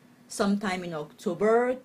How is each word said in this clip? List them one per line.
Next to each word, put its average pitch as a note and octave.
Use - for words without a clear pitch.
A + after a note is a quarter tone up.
sometime G3+
in F3
October G#3+